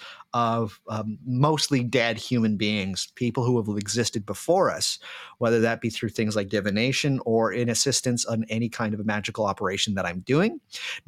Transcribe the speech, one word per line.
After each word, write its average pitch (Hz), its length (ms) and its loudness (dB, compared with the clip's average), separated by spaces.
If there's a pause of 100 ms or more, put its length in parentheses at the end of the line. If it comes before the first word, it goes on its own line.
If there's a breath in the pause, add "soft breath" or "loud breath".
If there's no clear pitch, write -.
(340 loud breath)
of, 117 540 0
um, 110 380 -4
mostly 135 580 2
dead 117 340 2
human 113 380 2
beings, 98 600 -2
people 123 280 -2
who 123 140 4
have 107 200 0
existed 104 480 -2
before 156 460 2
us, - 280 -2 (400 loud breath)
whether 117 200 4
that 113 220 2
be 113 80 0
through 110 200 -4
things 107 260 0
like 101 120 0
divination 110 800 0
or 113 260 4
in 120 160 0
assistance 120 580 0
on 113 220 -2
any 113 220 -2
kind 110 240 -2
of 107 80 -4
a - 20 -4
magical 104 420 -2
operation 98 500 0
that 92 100 0
I'm 87 160 -4
doing. 202 400 2 (460 loud breath)